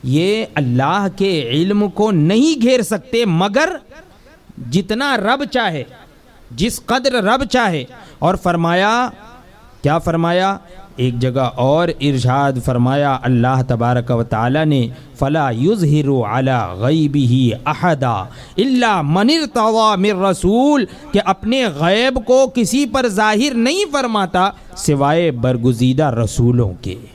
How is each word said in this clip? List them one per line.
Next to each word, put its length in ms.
ये 380
अल्लाह 560
के 200
इल्म 380
को 200
नहीं 460
घेर 260
सकते 440
मगर 520
जितना 480
रब 300
चाहे, 380
जिस 280
कदर 340
रब 220
चाहे। 400
और 160
फरमाया, 540
क्या 160
फरमाया? 600
एक 200
जगह 220
और 500
इरशाद 680
फरमाया 520
अल्लाह 380
तबारक 480
व 120
तआला 420
ने, 160
"फला 320
युज़हिरु 680
अला 380
गैबिही 640
अहदा 800
इल्ला 440
मन 260
इर्तवा 680
मिर 220
रसूल", 680
कि 140
अपने 440
गैब 520
को 260
किसी 380
पर 240
जाहिर 460
नहीं 280
फरमाता 580
सिवाय 600
बरगुजीदा 760
रसूलों 560
के। 140